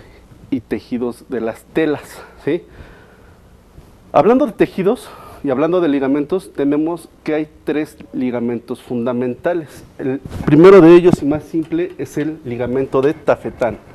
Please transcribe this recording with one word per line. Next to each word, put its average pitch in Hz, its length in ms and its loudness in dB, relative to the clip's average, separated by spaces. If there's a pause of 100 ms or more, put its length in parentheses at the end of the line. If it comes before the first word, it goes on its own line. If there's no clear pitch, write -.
(520)
y 127 100 -4
tejidos 120 680 -8
de 120 140 -6
las 113 220 -8 (100)
telas, 151 300 -2 (420)
¿sí? 165 160 -4 (1500)
Hablando 226 340 4
de 220 60 -4
tejidos - 580 -2 (340)
y 139 80 -2
hablando 165 300 0
de 170 60 0
ligamentos, 143 640 -2
tenemos 151 580 -4 (140)
que 151 120 -4
hay 151 120 -6 (160)
tres 151 320 -6 (160)
ligamentos 120 680 -6
fundamentales. 127 1000 -6 (160)
El 139 200 -6 (260)
primero 175 360 8
de 165 140 10
ellos 175 260 4
y 151 40 -4
más 147 180 -2
simple 165 560 -6
es - 180 -10
el 156 260 -6
ligamento 127 600 -4
de 151 100 2
tafetán. 117 640 -4 (180)